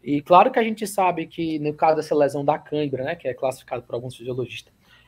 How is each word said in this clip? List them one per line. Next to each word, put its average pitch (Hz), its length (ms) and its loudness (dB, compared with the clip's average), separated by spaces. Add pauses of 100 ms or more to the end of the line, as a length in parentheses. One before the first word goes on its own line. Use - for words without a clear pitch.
E 147 200 -2
claro 185 300 6
que 254 80 0
a - 20 2
gente 220 240 -4
sabe 175 400 0
que, 160 320 -6
no 151 160 -4
caso 156 220 4
dessa 156 180 -2
lesão 143 300 2
da 147 120 2
cãibra, 147 460 -4
né, 156 140 -6
que - 100 -10
é 123 80 -4
classificado 131 480 -6
por - 140 -8
alguns 123 200 -10
fisiologistas, 123 560 -10 (360)